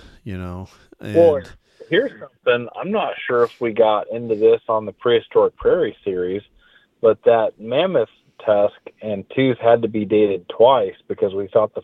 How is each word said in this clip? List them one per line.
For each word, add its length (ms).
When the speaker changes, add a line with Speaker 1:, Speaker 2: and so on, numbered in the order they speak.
Speaker 1:
you 140
know? 300
And 160
Speaker 2:
Well, 240
here's 280
something. 580
I'm 140
not 240
sure 180
if 160
we 120
got 380
into 240
this 340
on 180
the 60
Prehistoric 640
Prairie 480
series, 380
but 240
that 360
mammoth 480
tusk 300
and 220
tooth 240
had 240
to 60
be 160
dated 440
twice 460
because 260
we 140
thought 260
the 100